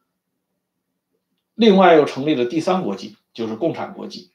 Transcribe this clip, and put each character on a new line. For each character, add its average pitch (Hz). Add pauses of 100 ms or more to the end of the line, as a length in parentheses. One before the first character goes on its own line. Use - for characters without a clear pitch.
(1600)
另 214
外 175
又 143
成 135
立 151
了 123
第 160
三 185
国 101
际， - (180)
就 110
是 110
共 156
产 -
国 -
际 -